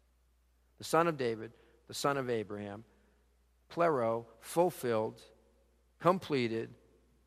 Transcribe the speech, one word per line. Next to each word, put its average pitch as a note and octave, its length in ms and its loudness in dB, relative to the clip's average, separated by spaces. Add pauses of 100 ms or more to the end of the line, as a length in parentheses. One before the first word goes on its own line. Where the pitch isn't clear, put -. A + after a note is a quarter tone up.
(760)
The G#2+ 60 -14
son E3 240 4
of D#3 100 0
David, A#2 340 -4 (360)
the A#2 80 -14
son C#3+ 220 0
of B2+ 120 -4
Abraham, G#2 540 -6 (840)
plero, A#2+ 580 0 (120)
fulfilled, A#2+ 800 0 (800)
completed, B2 680 2 (580)